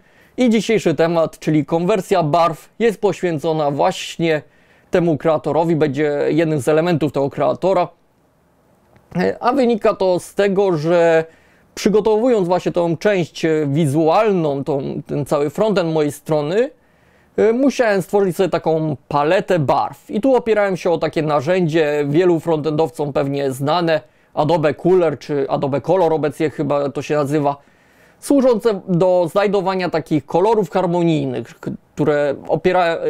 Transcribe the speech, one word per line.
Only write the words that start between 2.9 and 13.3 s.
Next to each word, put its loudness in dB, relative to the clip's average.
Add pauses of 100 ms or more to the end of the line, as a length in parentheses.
poświęcona -2
właśnie -2 (480)
temu 2
kreatorowi, 0
będzie 0 (100)
jednym 0
z -6
elementów 2
tego -2
kreatora. 0 (1300)
E, 0
a 0
wynika 2
to 0
z -16
tego, 2
że 2 (500)
przygotowując 0
właśnie -2
tą -2
część, -2